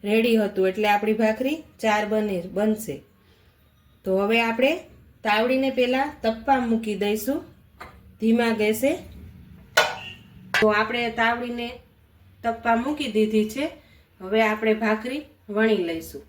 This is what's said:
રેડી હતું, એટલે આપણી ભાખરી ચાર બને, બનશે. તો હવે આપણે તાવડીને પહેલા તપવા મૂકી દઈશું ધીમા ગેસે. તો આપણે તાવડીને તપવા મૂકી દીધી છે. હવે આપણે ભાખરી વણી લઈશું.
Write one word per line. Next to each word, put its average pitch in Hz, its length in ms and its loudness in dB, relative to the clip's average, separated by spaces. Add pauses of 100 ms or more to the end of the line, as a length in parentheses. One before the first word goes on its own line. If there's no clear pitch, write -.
રેડી 226 320 2
હતું, 196 320 2
એટલે 208 200 0
આપણી 214 340 2
ભાખરી 254 340 0 (260)
ચાર 214 240 2
બને, 208 300 -2 (200)
બનશે. 214 400 -2 (1080)
તો 190 140 -4
હવે 214 220 2
આપણે 233 320 2 (520)
તાવડીને 254 460 2
પહેલા 254 360 0 (160)
તપવા 247 380 0
મૂકી 226 440 -2
દઈશું 220 340 -2 (840)
ધીમા 226 400 4
ગેસે. 220 300 2 (1700)
તો 220 80 6
આપણે 220 340 0 (180)
તાવડીને 240 480 -2 (760)
તપવા 233 320 0
મૂકી 269 360 -4
દીધી 214 420 2
છે. 269 100 -2 (560)
હવે 202 220 0
આપણે 214 320 2
ભાખરી 226 480 -2 (280)
વણી 208 380 2
લઈશું. 160 400 -10